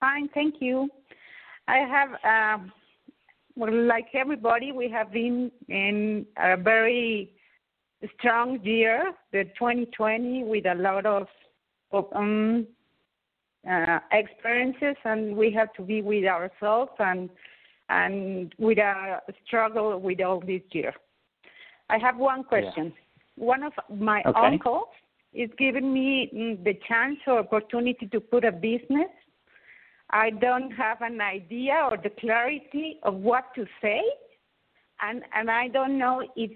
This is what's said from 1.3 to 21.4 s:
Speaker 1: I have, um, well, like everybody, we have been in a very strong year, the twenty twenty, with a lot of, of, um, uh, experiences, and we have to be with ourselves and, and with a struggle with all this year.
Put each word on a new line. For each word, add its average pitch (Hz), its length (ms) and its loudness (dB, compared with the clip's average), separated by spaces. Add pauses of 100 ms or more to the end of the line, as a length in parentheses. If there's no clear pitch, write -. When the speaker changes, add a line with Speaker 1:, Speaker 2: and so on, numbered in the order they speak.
Speaker 1:
I 254 100 4
have, 240 840 2
um, 185 120 -16 (840)
well, 220 160 0
like 233 420 2
everybody, 262 580 0
we 247 180 -4
have 214 220 -4
been 240 380 0 (180)
in 208 580 0 (100)
a 180 200 4
very 220 760 2 (880)
strong 240 440 0
year, 226 500 2 (200)
the 196 120 0 (140)
twenty 240 280 0
twenty, 240 580 -2
with 220 220 -2
a 180 80 2
lot 190 320 0
of, 196 200 0 (640)
of, 196 220 0
um, 214 520 2 (1040)
uh, 165 300 0 (100)
experiences, 247 920 0
and 214 320 -2
we 220 160 4
have 220 220 0
to 196 80 -12
be 208 200 -2
with 202 220 2
ourselves 208 760 0
and, 185 320 -2 (580)
and 185 720 -2
with 220 200 4
a 196 420 0 (260)
struggle 220 540 0
with 185 200 -2
all 185 200 0
this 185 220 -6 (100)
year. - 200 -4 (960)